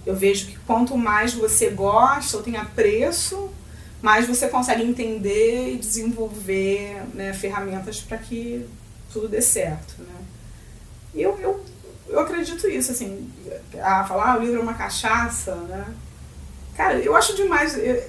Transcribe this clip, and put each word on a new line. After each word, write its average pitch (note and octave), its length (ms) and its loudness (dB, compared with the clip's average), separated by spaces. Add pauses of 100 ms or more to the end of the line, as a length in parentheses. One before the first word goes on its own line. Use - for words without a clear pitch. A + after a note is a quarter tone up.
eu F#3+ 100 0
vejo G3 300 4
que - 140 -12
quanto B3 360 2
mais A3+ 380 2
você A3 380 4
gosta A3 680 4
ou G#3 60 -6
tem A#3 120 -4
apreço, A#3 920 2 (520)
mais G#3+ 260 6
você B3 200 2
consegue B3 360 2
entender A#3 920 2
e B3 40 -4
desenvolver, G3+ 1300 -2 (100)
né, G3 200 -6
ferramentas G3 640 -6
pra - 180 -8
que A#3+ 480 -8 (460)
tudo G#3+ 160 -4
dê A3 140 0
certo, E3 580 0
né? - 160 -16 (1000)
E D#4 80 -2
eu, G4 200 2
eu, F#4+ 240 -2 (420)
eu - 140 2
acredito E4+ 480 -2
isso, B3+ 220 0
assim, G3+ 380 -6 (520)
a F#3+ 240 4
falar, G#3+ 280 4
ah, A#3 40 4
o A3+ 40 0
livro A#3+ 200 2
é - 20 2
uma A3+ 120 -2
cachaça, A3+ 800 0
né? F#3 320 -8 (880)
Cara, - 240 2
eu - 160 4
acho G4 200 6
demais, D#4+ 420 2
eu, A#3+ 320 2